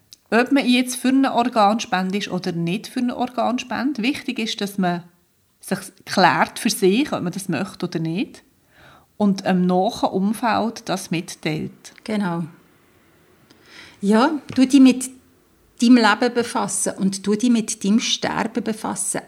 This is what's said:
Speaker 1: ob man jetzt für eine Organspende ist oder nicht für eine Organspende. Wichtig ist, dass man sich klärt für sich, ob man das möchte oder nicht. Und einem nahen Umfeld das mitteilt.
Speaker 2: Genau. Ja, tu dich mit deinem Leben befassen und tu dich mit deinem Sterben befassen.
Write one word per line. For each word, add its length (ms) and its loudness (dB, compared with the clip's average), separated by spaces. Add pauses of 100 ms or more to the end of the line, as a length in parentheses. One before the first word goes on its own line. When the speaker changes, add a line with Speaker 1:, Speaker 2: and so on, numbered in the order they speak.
(300)
Speaker 1:
ob 220 2
man 160 2
jetzt 300 2
für 120 0
eine 240 2
Organspende 840 0
ist 120 -6
oder 220 -4
nicht 360 -4
für 120 -6
eine 160 -2
Organspende. 880 -4
Wichtig 360 -4
ist, 200 -6
dass 180 -6
man 260 -2 (580)
sich 180 -6 (260)
klärt 540 2
für 100 -2
sich, 440 2
ob 100 -4
man 100 -4
das 140 -10
möchte 380 -6
oder 140 -6
nicht. 440 -6 (720)
Und 280 0
einem 200 2
nahen 440 0
Umfeld 800 -2
das 220 -6
mitteilt. 840 -8 (100)
Speaker 2:
Genau. 400 -4 (1600)
Ja, 400 2 (140)
tu 140 4
dich 120 6
mit 300 6 (720)
deinem 140 8
Leben 400 4
befassen 640 -2
und 260 -2
tu 120 0
dich 140 0
mit 340 0
deinem 160 4
Sterben 640 -4
befassen. 640 -6